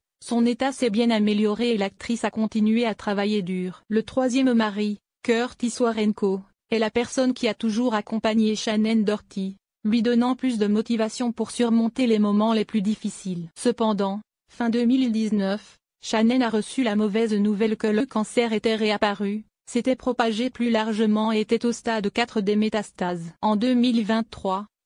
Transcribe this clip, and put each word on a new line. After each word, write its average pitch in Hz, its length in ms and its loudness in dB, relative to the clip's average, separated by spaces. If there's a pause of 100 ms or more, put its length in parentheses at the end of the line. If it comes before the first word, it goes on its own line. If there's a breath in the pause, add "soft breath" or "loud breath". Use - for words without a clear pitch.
(240)
son 233 220 2
état 247 260 0
s'est 262 180 0
bien 233 220 2
amélioré 214 600 2
et 226 60 0
l'actrice 196 460 -4
a 214 80 -2
continué 220 540 2
à 214 100 -2
travailler 202 480 -2
dur. 180 460 -6
Le 214 120 0
troisième 254 520 0
mari, 208 440 0 (240)
Curtis 240 580 -2
Warrenco, 214 600 0 (300)
est 226 80 0
la 220 100 0
personne 254 440 0
qui 247 140 -2
a 208 60 0
toujours 226 400 -2
accompagné 214 640 0
Shannon 214 480 0
Doherty, 196 540 -4 (260)
lui 220 180 2
donnant 240 340 2
plus 254 220 -2
de 208 80 0
motivation 220 640 0
pour 226 200 -6
surmonter 233 560 2
les 226 100 4
moments 208 360 2
les 214 120 2
plus 220 160 -2
difficiles. 185 760 -6
Cependant, 214 640 -2 (300)
fin 233 200 -2
deux 240 140 2
mille 254 260 2
dix-neuf, 208 640 -2 (260)
Shannon 226 380 2
a 233 80 0
reçu 214 320 -2
la 220 140 0
mauvaise 214 400 0
nouvelle 214 420 0
que - 80 -4
le 220 220 0
cancer 226 440 -2
était 220 240 0
réapparu, 208 680 -2 (220)
s'était 247 280 0
propagé 240 560 -2
plus 240 180 -2
largement 220 640 0
et 220 80 0
était 220 260 0
au 240 60 0
stade 220 400 -4
quatre 240 280 -2
des 208 160 0
métastases. 185 840 -2
En 214 140 2
deux 247 180 2
mille 240 300 2
vingt-trois, 208 640 -2 (180)